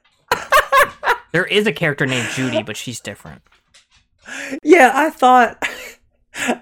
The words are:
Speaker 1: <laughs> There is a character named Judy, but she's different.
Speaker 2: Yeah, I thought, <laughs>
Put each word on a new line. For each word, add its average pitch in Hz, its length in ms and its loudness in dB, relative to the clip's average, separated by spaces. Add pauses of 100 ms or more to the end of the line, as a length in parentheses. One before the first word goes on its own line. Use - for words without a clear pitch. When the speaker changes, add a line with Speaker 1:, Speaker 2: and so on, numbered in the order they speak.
(320)
Speaker 1:
<laughs> 480 100 -4 (920)
There 170 140 -2
is 208 220 0
a 185 60 -2
character 151 320 -2
named 123 240 -4
Judy, 123 340 -4
but 107 140 -12
she's 120 220 -12
different. 80 420 -16 (1200)
Speaker 2:
Yeah, 294 300 6
I 294 160 0
thought, 247 520 2 (480)
<laughs> - 240 -20 (280)